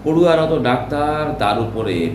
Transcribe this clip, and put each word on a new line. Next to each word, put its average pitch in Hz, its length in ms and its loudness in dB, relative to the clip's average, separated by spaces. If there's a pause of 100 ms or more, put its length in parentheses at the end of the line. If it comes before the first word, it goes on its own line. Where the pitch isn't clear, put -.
পড়ুয়ারত 160 580 2
ডাক্তার, 147 760 -2
তার 104 200 0
উপরে 104 560 -2